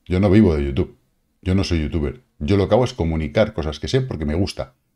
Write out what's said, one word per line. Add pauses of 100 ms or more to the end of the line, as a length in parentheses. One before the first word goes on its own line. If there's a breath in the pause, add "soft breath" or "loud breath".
yo
no
vivo
de
YouTube. (440)
Yo
no
soy
youtuber. (180)
Yo
lo
que
hago
es
comunicar
cosas
que
sé
porque
me
gusta. (220)